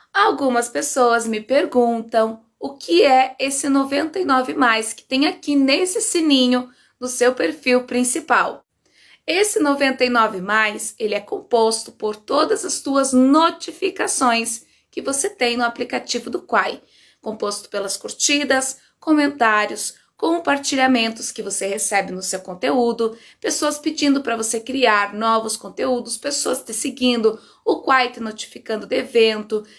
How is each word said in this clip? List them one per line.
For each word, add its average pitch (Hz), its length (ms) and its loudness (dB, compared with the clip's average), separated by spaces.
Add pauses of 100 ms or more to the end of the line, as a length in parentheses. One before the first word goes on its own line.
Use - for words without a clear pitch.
(100)
Algumas 269 600 0
pessoas 240 560 2
me 220 160 -4
perguntam 233 1000 0 (160)
o - 200 -10
que 339 240 4
é 262 360 4
esse 269 300 -2
noventa 277 500 0
e 370 60 -2
nove 262 300 0
mais 226 400 0
que - 80 -16
tem 269 240 0
aqui 330 300 -2
nesse 294 440 2
sininho 254 720 2 (280)
no 247 80 -8
seu 247 280 2
perfil 254 500 0
principal. 247 800 -2 (640)
Esse 403 340 2
noventa 277 420 2
e 247 60 2
nove 220 320 2
mais, 214 580 -2
ele 208 160 -2
é 202 60 -4
composto - 720 -2
por 214 240 -6
todas 320 480 0
as - 160 -4
tuas 269 320 0
notificações 262 1500 2 (260)
que 254 120 -10
você 269 260 -2
tem 240 260 -2
no 240 100 0
aplicativo 240 680 -6
do 240 100 -6
Quai, 196 400 -2 (400)
composto 208 480 -6
pelas 202 300 -6
curtidas, 277 800 -2 (200)
comentários, 262 1000 0 (160)
compartilhamentos 277 1160 0
que 220 100 -10
você 190 240 -4
recebe 196 460 -2
no 185 100 -8
seu 185 180 -4
conteúdo, 233 760 -2 (240)
pessoas 294 380 -2
pedindo 294 420 0
pra 233 160 -4
você 226 240 -2
criar 220 540 0
novos 220 420 -2
conteúdos, 233 640 -6
pessoas - 440 -4
te 220 120 -8
seguindo, 240 680 0 (240)
o - 160 0
Quai 254 320 0
te - 80 -14
notificando 220 680 -8
de 254 100 -4
evento, 220 680 0 (140)